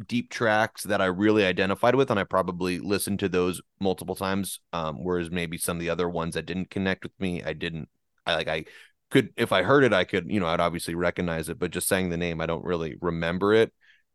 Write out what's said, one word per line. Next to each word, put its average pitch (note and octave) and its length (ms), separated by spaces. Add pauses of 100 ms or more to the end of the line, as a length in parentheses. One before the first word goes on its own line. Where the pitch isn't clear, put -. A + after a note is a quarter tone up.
deep A#2+ 220
tracks A2 540
that G2 180
I F#2+ 40
really G#2 400
identified F#2+ 500
with, C3+ 160
and G#2 80
I F#2+ 40
probably F2+ 560
listened G2 400
to G2 100
those F2+ 320 (180)
multiple F#2 360
times, F#2+ 440 (140)
um, D#2 300
whereas F2 280
maybe E2+ 260
some F2 200
of E2+ 40
the E2 80
other F2 200
ones E2+ 260
that D#2+ 100
didn't F2 240
connect F#2+ 340
with - 160
me, F2+ 240
I D#2+ 100
didn't, D#2+ 360 (360)
I, E2+ 100
like, D#2+ 120
I D#2+ 180 (440)
could, B2 280
if A2+ 140
I F#2+ 120
heard C#3 200
it, A#2 100
I F#2 100
could, F2+ 280
you G#2 80
know, F2 80
I'd E2+ 120
obviously E2+ 360
recognize E2+ 540
it, E2 100
but F2+ 120
just F2 160
saying F#2 220
the E2+ 80
name, E2+ 240
I E2 40
don't E2 180
really E2 380
remember F2 520
it. A2+ 200 (420)